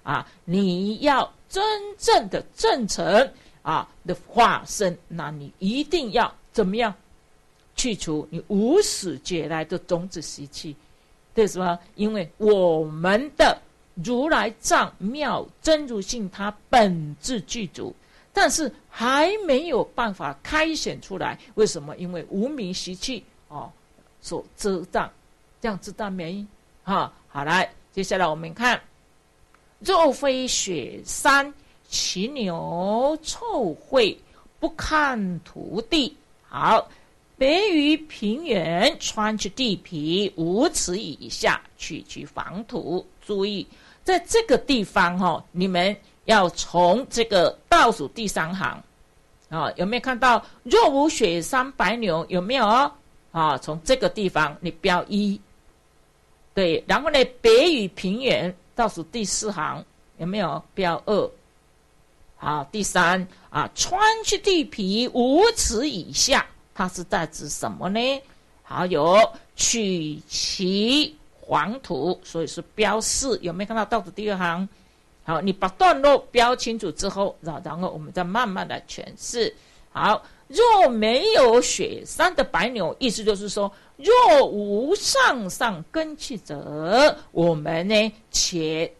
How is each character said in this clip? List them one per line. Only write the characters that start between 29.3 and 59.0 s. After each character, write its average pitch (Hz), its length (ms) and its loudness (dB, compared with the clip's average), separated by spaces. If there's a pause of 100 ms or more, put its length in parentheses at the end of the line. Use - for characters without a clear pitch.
若 330 320 4
非 262 360 -2
雪 165 560 -4
山， 277 480 2 (360)
骑 - 400 -4
牛 208 920 -2
臭 302 540 -4 (140)
秽， 240 260 2 (420)
不 320 120 -2
堪 233 720 -2
涂 - 500 -10
地。 302 260 0 (320)
好， 160 400 2 (480)
北 349 340 2
于 302 260 4
平 285 500 -6
原， 190 540 0
穿 214 360 -2
去 202 140 -6
地 233 260 -2
皮 170 600 -4
五 185 320 0
尺 - 280 -2
以 160 320 -10
下， 185 320 -2 (160)
取 - 320 -10
其 - 160 -14
防 156 400 -10
土。 - 400 -6 (220)
注 196 180 -2
意， 202 220 -4 (380)
在 370 160 2
这 440 240 2
个 285 120 4
地 247 260 0
方， 180 380 0
哦， 175 320 0
你 180 160 -2
们 185 260 0 (300)
要 202 260 4
从 180 600 2
这 233 140 -2
个 190 340 2 (100)
倒 285 240 6
数 143 160 -8
第 226 180 -8
三 180 280 -4
行， 185 280 -6 (680)
啊， 156 260 -2
有 175 80 -2
没 214 120 -2
有 240 40 -4
看 254 180 -4
到 240 240 4 (200)
“若 415 260 6
无 285 200 4
雪 175 340 0
山 254 300 -2
白 208 240 0
牛”？ 175 340 -2
有 180 100 0
没 202 140 -4
有？ 262 100 2 (680)
啊， 156 260 0
从 156 260 -8
这 262 120 2
个 220 120 0
地 196 200 -2
方 151 320 0
你 175 100 -6
标 175 380 0
一， 202 300 -2 (1160)
对， 170 340 2
然 196 120 2
后 294 100 -4
呢 269 140 4 (160)
，“北 285 320 8
于 233 160 0
平 196 320 -4
原” 180 320 0 (220)
倒 233 140 0
数 170 160 -8